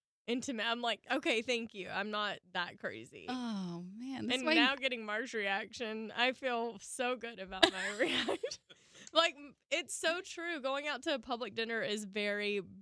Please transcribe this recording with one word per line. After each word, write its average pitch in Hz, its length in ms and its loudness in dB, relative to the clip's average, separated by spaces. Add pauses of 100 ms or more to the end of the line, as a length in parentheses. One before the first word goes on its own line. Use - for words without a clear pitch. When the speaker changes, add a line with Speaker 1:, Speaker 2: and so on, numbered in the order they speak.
(260)
Speaker 1:
intimate." 233 400 0
I'm 233 140 2
like, 233 200 0 (100)
"Okay, 254 320 4
thank 233 320 -2
you. 190 140 -8
I'm 202 220 -2
not 208 280 0 (140)
that 175 260 -2
crazy." 110 500 -8
Speaker 2:
Oh, 196 560 -2 (140)
man. 247 280 -4
This 247 80 2
Speaker 1:
And 269 80 0
Speaker 2:
is - 40 -2
why 311 80 2
Speaker 1:
now 262 220 6
getting 247 280 -2
Mark's 220 300 -2
reaction, 220 840 -2
I 247 160 4
feel 233 480 0
so 247 360 0
good 233 220 -10
about 185 320 4
my 190 180 -2
<laughs> 208 100 -2
reaction. 226 400 2 (760)
Like, 330 240 6
m-, 285 180 -16 (160)
it's 285 240 0
so 339 300 2
true. 339 360 -4
Going 277 280 -2
out 254 140 -2
to 311 120 2
a 262 40 2
public 233 360 -4
dinner 226 280 0
is 208 220 0
very, 208 560 0 (220)